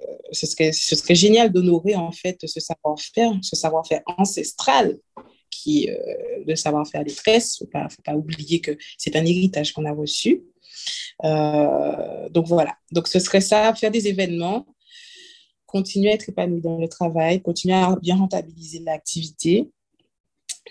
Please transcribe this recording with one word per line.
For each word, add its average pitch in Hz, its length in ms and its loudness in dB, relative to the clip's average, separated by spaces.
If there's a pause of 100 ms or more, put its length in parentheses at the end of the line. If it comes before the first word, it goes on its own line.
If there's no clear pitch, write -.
(300)
ce - 160 -6
serait, 156 260 0
ce - 240 0
serait - 180 4
génial 208 380 6
d'honorer, 180 440 2
en 170 160 -4
fait, 180 300 -8
ce 160 180 -10
savoir-faire, 180 840 -2
ce - 140 -6
savoir-faire 160 440 -2 (160)
ancestral 196 800 0 (540)
qui, - 400 0
euh, - 60 -6 (500)
le 160 100 -2
savoir-faire 151 480 -2
des 143 80 -8
tresses. 226 460 2
Faut - 80 -12
pas, 151 240 -6
faut - 100 -20
pas 151 160 -4
oublier 156 460 -2
que - 80 -6 (260)
c'est 151 200 -4
un 160 100 2
héritage 175 480 2
qu'on 151 100 -6
a 147 80 -4
reçu. 151 520 0 (800)
Euh, 151 1080 0
donc, 165 160 2
voilà. 165 280 2 (160)
Donc, 165 160 -2
ce - 120 2
serait 190 240 2
ça, 214 320 4
faire 220 160 0
des 214 180 0
événements, 185 560 -2 (1000)
continuer 196 420 0
à 214 60 4
être 214 160 -6
épanoui 180 320 -2
dans 165 160 -4
le 165 100 -2
travail, 165 540 0
continuer 180 320 0
à 185 260 4
bien 180 160 0
rentabiliser 165 640 -4
l'activité. 165 880 -2 (1040)